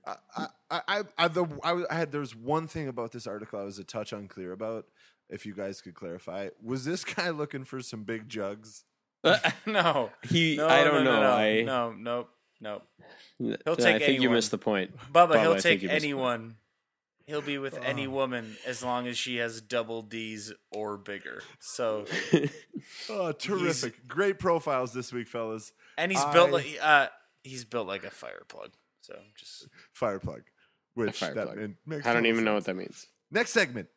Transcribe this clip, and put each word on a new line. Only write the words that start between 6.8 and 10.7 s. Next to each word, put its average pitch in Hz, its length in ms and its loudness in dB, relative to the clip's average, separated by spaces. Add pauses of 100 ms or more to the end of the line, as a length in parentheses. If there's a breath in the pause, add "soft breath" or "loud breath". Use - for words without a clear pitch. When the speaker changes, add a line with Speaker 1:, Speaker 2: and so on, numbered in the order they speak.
Speaker 1:
this 170 180 -4
guy 175 260 -4
looking 147 340 -6
for 131 160 -10
some 110 240 -10
big 110 240 -8
jugs? 107 560 -8 (380)
Speaker 2:
Uh, 165 160 6 (140)
Speaker 3:
<laughs> - 140 -12
No. 143 440 2 (120)
Speaker 2:
he, 160 340 2
Speaker 3:
No, 151 120 2
Speaker 2:
I 139 160 8